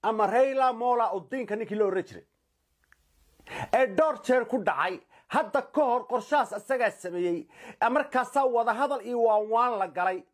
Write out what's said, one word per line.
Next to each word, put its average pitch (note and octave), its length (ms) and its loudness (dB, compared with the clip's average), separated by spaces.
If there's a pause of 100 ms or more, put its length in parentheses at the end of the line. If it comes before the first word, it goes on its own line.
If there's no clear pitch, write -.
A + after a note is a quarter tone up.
ama G#3+ 240 2
Raila C4 460 2
Mola A#3 400 0
Odinga G3+ 440 -6
ninkii G#3 220 -6
la G#3+ 60 -4
oran F#3 200 -2
jiray. F2+ 200 -18 (1500)
Ee B3+ 140 4 (100)
dhowr D#4 260 2
jeer B3 220 2
ku B3 200 -4
dhacay, E3+ 360 -2 (280)
hadda - 340 0 (100)
ka D4 120 2
hor B3 240 0
qorshahaas A#3 440 0
asagaa A3+ 380 -2
sameeyey. F3 580 -4 (340)
Ee A3+ 60 2
markaasaa C4+ 560 0
wadahadal A#3+ 600 0
iyo A#3+ 160 0
waanwaan A3 560 2
la F#3+ 100 0
galay. F3+ 340 -2 (120)